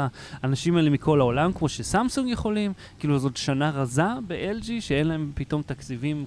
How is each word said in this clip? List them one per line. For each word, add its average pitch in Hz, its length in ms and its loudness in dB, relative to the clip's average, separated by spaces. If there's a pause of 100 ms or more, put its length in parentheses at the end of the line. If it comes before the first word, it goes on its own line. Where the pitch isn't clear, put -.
(420)
האנשים 139 340 2
האלה 156 140 6
מכל 147 300 4
העולם, 135 320 4
כמו 160 160 0
שסמסונג 247 640 0
יכולים? 208 420 0 (260)
כאילו, 143 200 2
זאת 131 180 0
שנה 143 340 0
רזה 139 320 0 (260)
ב-L 190 360 -4
G, 220 40 -8 (120)
שאין 147 280 0
להם 156 260 -2
פתאום 151 280 -2
תקציבים 139 640 -6